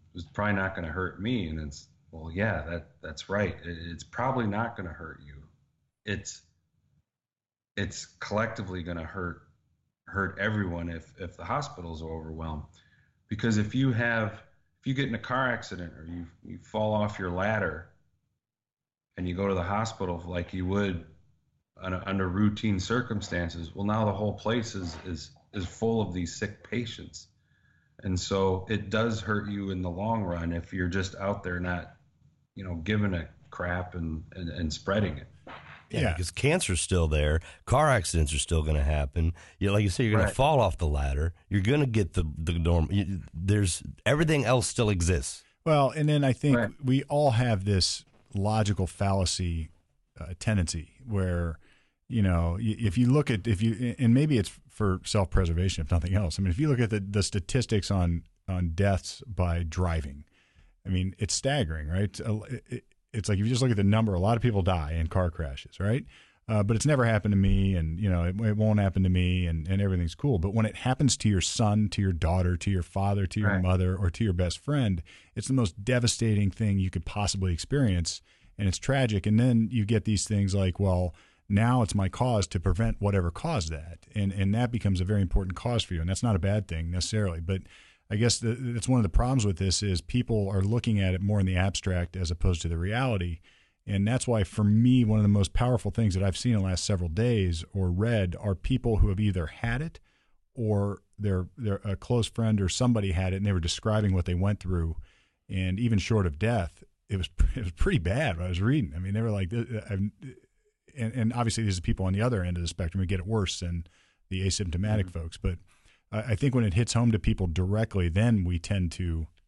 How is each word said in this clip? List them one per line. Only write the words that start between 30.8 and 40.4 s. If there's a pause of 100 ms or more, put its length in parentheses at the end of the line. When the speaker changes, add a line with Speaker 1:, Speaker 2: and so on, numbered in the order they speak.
Speaker 1:
just
out
there
not, (640)
you
know,
giving
a (220)
crap
and, (100)
and,
and
spreading
it. (600)
Speaker 2:
Yeah,
Speaker 3:
Yeah.
Speaker 2:
because
cancer's
still
there. (260)
Car
accidents
are
still
gonna
happen. (240)
You
know,
like
you
said,
you're
gonna
Speaker 1:
Right.
Speaker 2:
fall